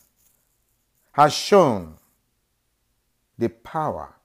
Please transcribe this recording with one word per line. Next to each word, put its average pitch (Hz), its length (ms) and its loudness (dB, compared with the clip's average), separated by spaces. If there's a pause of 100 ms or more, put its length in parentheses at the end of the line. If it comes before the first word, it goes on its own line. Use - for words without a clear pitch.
(1120)
has 143 200 4
shown 107 640 0 (1400)
the - 120 -4
power 95 640 -10 (120)